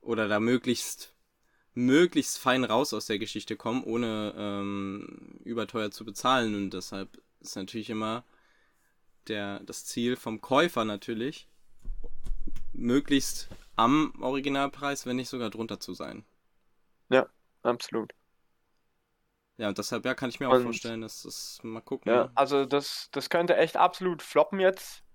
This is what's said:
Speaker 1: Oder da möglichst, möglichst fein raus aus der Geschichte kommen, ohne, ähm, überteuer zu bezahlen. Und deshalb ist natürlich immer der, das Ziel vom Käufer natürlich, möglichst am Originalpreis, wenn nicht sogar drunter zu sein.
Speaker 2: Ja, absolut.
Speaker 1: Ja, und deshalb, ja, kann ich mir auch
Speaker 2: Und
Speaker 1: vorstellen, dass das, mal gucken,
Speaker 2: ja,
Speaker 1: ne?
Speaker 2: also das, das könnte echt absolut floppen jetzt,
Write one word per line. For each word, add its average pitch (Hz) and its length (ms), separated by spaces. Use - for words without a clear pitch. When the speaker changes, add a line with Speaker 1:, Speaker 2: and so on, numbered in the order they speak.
Speaker 1:
Oder 110 280
da 104 120
möglichst, 120 720
möglichst 139 640
fein 131 260
raus 113 300
aus 104 120
der 104 120
Geschichte 107 380
kommen, 120 280
ohne, 110 520
ähm, 101 1080
überteuer 110 460
zu - 140
bezahlen. 113 500
Und 101 160
deshalb 95 520
ist - 160
natürlich 104 340
immer 110 340
der, 101 320
das - 240
Ziel 120 320
vom 110 240
Käufer 135 440
natürlich, 110 640
möglichst 131 760
am 139 440
Originalpreis, 139 840
wenn 127 100
nicht 127 120
sogar 120 220
drunter 110 300
zu 92 140
sein. 60 300
Speaker 2:
Ja, 127 180
absolut. 117 500
Speaker 1:
Ja, 107 100
und 98 100
deshalb, 107 260
ja, 127 100
kann 127 160
ich - 100
mir 135 80
auch 127 80
Speaker 2:
Und 123 80
Speaker 1:
vorstellen, 117 380
dass 110 200
das, - 400
mal 113 200
gucken, - 280
Speaker 2:
ja, 120 140
Speaker 1:
ne? 127 100
Speaker 2:
also 139 300
das, 139 480
das - 160
könnte 175 280
echt 160 200
absolut 180 460
floppen - 380
jetzt, - 440